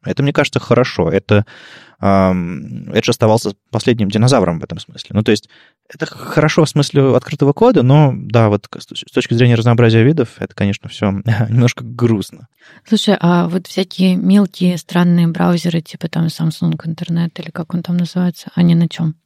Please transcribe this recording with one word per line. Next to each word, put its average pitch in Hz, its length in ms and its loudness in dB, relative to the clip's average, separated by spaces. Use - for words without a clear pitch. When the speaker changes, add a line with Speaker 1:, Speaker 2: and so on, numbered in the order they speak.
Speaker 1:
Это, - 180 -4
мне 143 100 0
кажется, 135 260 0
хорошо. 113 500 0
Это, 101 360 0
ам, 90 920 -2
Edge 110 180 -2
оставался 110 460 0
последним 113 380 0
динозавром 107 500 2
в 69 40 -10
этом - 160 -12
смысле. - 340 -20
Ну, 104 100 0
то - 80 2
есть - 180 -2
это - 160 -8
х-, - 100 -16
хорошо - 500 0
в - 40 -6
смысле 139 460 2
открытого 139 380 0
кода, 220 300 4
но, 139 320 4
да, 110 340 0
вот 104 180 -2
к-, - 120 -18
с - 60 -18
точ-, - 240 -14
с - 20 -20
точки - 220 -2
зрения 120 220 4
разнообразия 113 480 4
видов, 135 340 2
это, - 160 -10
конечно, 101 360 -4
всё 101 220 -4
<laughs> 107 380 -2
немножко 120 340 0
грустно. 117 640 -4
Speaker 2:
Слушай, 208 320 0
а 175 300 0
вот 180 180 -6
всякие 185 480 -2
мелкие 180 640 0
странные 175 500 0
браузеры, 170 540 -2
типа - 260 -12
там 165 200 -2
Samsung 160 580 -4
Internet 165 520 -4
или 165 120 -14
как - 240 -10
он 175 80 -4
там 175 160 -4
называется, 175 580 -4
они 175 200 4
на 170 120 2
чём? 160 280 -4